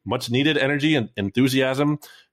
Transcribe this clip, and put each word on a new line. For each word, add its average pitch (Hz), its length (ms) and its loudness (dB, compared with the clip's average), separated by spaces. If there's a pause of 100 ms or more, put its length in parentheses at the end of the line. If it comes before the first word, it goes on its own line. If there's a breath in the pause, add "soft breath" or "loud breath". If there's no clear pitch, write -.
much 120 240 -4
needed 143 300 2
energy 143 340 0
and 120 240 0
enthusiasm 131 800 0 (360 loud breath)